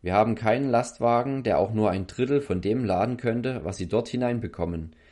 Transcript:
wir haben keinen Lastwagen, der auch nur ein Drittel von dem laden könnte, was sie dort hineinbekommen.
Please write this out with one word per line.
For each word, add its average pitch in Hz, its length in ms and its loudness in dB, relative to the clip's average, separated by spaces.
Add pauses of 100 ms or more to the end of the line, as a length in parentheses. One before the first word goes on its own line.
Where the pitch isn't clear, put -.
wir 90 140 -2
haben 110 220 4
keinen 123 340 2
Lastwagen, 120 720 0
der 101 160 2
auch 98 160 2
nur 107 160 2
ein 92 160 -2
Drittel 135 340 0
von 95 200 -2
dem 110 240 0
laden 104 320 0
könnte, 120 480 -2
was 92 120 -6
sie 90 120 -6
dort 113 180 0
hineinbekommen. 90 880 -4 (180)